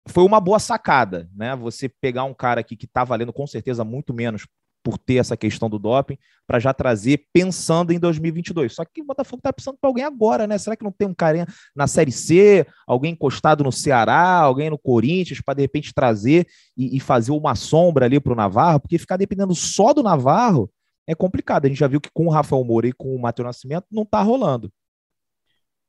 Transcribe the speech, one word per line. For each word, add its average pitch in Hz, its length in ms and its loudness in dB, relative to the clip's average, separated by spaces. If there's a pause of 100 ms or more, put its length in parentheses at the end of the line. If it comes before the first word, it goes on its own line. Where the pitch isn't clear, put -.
foi 180 160 4
uma 214 160 6
boa 196 180 2
sacada, 110 760 0
né? 117 220 -8
Você 120 320 -8
pegar 131 360 -6
um 135 100 -10
cara 120 260 -2
aqui 113 140 -10
que - 120 -18
tá 127 180 -2
valendo 120 280 -4
com 143 140 -8
certeza 117 380 -6
muito 123 280 -10
menos 117 340 -6 (360)
por 117 140 -6
ter 127 200 -2
essa 120 200 0
questão 110 320 -4
do 104 100 -6
doping, 127 380 0 (300)
pra 123 120 0
já 131 140 0
trazer 127 600 0
pensando 170 580 0
em 175 60 0
dois 170 200 0
mil 165 120 -4
e - 20 -8
vinte 170 160 -8
e 185 60 -10
dois. 139 200 -4
Só 165 80 -10
que 311 200 -14
o - 20 -12
Botafogo 269 380 -10
tá 262 100 -4
precisando 269 260 -12
pra 269 120 0
alguém 254 140 -2
agora, 226 420 0
né? 208 100 -4
Será 208 180 -6
que - 80 -16
não 208 80 -8
tem 202 160 -4
um 185 60 -6
carinha 165 340 0 (300)
na 139 100 0
Série 151 240 2
C, 185 560 6 (200)
alguém 135 260 0
encostado 151 500 0
no 135 80 0
Ceará, 143 680 2
alguém 147 320 2
no 147 80 -8
Corinthians, 135 640 0
pra 143 100 -6
de 139 80 -4
repente 143 320 -4
trazer 131 540 2 (280)
e, 131 220 -4
e - 20 0
fazer 123 320 0
uma 151 240 -2
sombra 156 520 2
ali 135 120 4
pro 127 160 -2
Navarro? 117 460 2
Porque - 160 -6
ficar 185 220 -4
dependendo 190 360 -2
só 214 380 2
do 294 100 2
Navarro 165 680 2 (360)
é 160 80 -2
complicado. 185 520 -2
A - 20 4
gente 135 100 -2
já 151 80 2
viu 143 140 0
que - 100 -20
com 160 140 -2
o 170 60 0
Rafael 143 340 0
Moura 113 240 0
e 127 60 -4
com 131 200 -10
o 123 60 -6
Matheus 120 240 -4
Nascimento 131 480 -10
não 214 140 -6
tá 214 160 0
rolando. 170 500 -2 (1160)